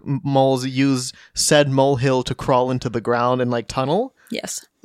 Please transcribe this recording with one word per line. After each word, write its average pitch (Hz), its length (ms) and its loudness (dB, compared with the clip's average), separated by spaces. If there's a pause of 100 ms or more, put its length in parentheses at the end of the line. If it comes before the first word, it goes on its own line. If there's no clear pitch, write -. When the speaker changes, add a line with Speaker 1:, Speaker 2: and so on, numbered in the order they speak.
Speaker 1:
m-, 135 200 -2
moles 135 420 2
use 131 460 0 (220)
said 147 340 4
molehill 131 560 2
to 127 100 -6
crawl 127 380 2
into 127 160 -4
the 113 140 -4
ground 120 400 0
and, 123 80 -2
like, 120 180 -4
tunnel, 165 460 -2 (160)
Speaker 2:
Yes. - 360 -10 (180)